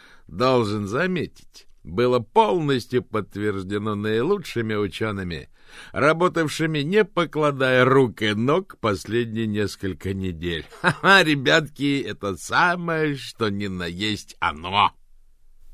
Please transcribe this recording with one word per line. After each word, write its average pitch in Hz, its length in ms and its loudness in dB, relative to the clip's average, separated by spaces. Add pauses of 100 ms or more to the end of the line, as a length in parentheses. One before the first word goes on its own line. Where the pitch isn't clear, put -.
(280)
должен 107 600 2
заметить, 151 800 -6 (160)
было 120 360 2
полностью 147 840 0
подтверждено 101 920 -4
наилучшими 110 800 -2
учёными, 98 760 -6 (420)
работавшими, 160 880 0
не 185 240 2
покладая 139 800 2
рук 131 360 4
и 107 120 2
ног, 139 460 -2
последние 113 680 -2
несколько 98 640 -4
недель. 85 600 -6
<laughs> - 80 -18
Ха-ха, 180 420 6
ребятки, 143 800 2
это 98 360 -6
самое, 160 800 0
что 120 340 -4
ни 101 180 -4
на 90 180 -6
есть 95 540 -6
оно. 87 520 0 (840)